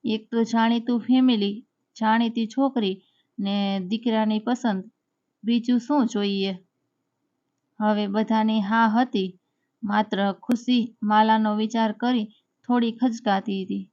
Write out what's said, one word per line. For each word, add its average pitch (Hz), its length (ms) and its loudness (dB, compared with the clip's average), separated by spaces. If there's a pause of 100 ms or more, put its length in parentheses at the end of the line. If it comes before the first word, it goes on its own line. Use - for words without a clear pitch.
એક 220 240 -2
તો 233 160 -2
જાણીતું 226 560 0
ફેમિલી, 240 560 2 (400)
જાણીતી 226 500 0
છોકરી 226 500 -2 (420)
ને 196 160 -4 (260)
દીકરાની 220 600 0
પસંદ, 226 400 -2 (640)
બીજું 233 360 2
શું 285 260 0
જોઈએ? 202 460 -2 (1300)
હવે 214 260 0
બધાની 220 540 0
હા 220 280 2
હતી, 254 400 0 (540)
માત્ર 208 360 -2 (140)
ખુશી 240 500 0 (200)
માલાનો 214 540 4
વિચાર 220 360 -2
કરી 233 380 -2 (280)
થોડી 233 340 0
ખચકાતી 214 720 -2
હતી. 196 280 -6